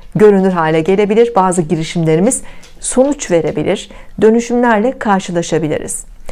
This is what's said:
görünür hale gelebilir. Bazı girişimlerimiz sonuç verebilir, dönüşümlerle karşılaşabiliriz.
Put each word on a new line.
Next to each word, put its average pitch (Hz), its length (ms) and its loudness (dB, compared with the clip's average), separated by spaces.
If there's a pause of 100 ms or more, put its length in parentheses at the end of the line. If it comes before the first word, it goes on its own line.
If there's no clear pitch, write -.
(140)
görünür 196 380 4
hale 160 280 0
gelebilir. 202 560 2
Bazı 185 260 2
girişimlerimiz 165 800 0 (380)
sonuç 277 500 -2
verebilir, 160 600 -2 (300)
dönüşümlerle 233 800 2
karşılaşabiliriz. 170 1040 -2 (280)